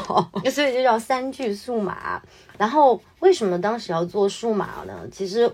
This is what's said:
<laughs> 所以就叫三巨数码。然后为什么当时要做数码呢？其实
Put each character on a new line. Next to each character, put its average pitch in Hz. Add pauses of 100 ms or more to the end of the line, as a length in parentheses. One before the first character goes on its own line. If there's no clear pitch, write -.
(200)
<laughs> 180
所 277
以 269
就 254
叫 247
三 254
巨 254
数 226
码。 - (360)
然 214
后 269 (180)
为 370
什 240
么 180
当 208
时 233
要 170
做 196
数 226
码 -
呢？ 190 (180)
其 190
实 226